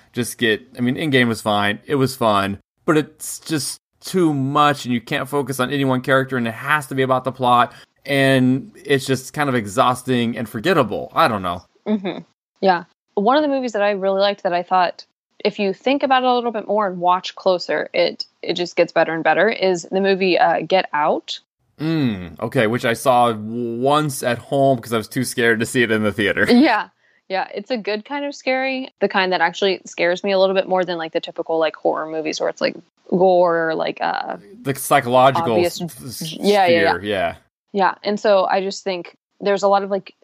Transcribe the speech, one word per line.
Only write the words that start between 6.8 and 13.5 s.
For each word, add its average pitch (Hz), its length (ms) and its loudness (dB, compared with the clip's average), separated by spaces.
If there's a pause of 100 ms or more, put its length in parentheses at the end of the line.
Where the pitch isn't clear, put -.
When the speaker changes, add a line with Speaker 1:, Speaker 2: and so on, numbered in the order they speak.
Speaker 1:
to 139 80 -6
be 131 60 2
about 127 200 2
the 131 100 -2
plot. 123 400 2 (360)
And 135 640 4 (140)
it's 139 200 0
just 131 280 -4
kind 147 160 -2
of 123 80 0
exhausting 120 840 0
and 117 100 -6
forgettable. 110 640 0
I 160 140 2
don't 107 160 -2
know. 90 220 -4 (240)
Speaker 2:
Mm-hmm. 196 300 -4 (420)
Yeah. 185 240 2 (300)
One 220 220 2
of 302 60 4
the 302 60 0
movies 262 240 -2